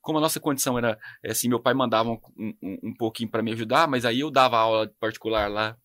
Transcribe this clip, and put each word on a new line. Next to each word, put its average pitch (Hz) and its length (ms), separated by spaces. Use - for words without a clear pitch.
Como 156 160
a 151 60
nossa 156 180
condição 135 380
era, 117 200
é, 110 100
assim, 120 180
meu 120 100
pai 123 140
mandava 117 340
um, 113 100
um, 98 460
um 120 120
pouquinho 113 340
pra 110 120
me 113 100
ajudar, 117 340
mas 127 200
aí 120 140
eu 151 100
dava 127 260
aula 110 420
particular 110 520
lá 107 340